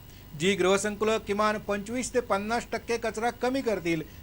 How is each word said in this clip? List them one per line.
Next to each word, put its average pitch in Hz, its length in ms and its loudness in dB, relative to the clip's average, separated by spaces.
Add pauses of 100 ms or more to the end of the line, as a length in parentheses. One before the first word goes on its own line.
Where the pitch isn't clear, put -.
(400)
जी 190 160 4
गृहसंकुलं 202 640 2
किमान 214 400 2
पंचवीस 214 560 -4
ते 247 60 2
पन्नास 220 520 0
टक्के 233 260 -2
कचरा 226 320 -2
कमी 254 320 0
करतील 170 400 0 (220)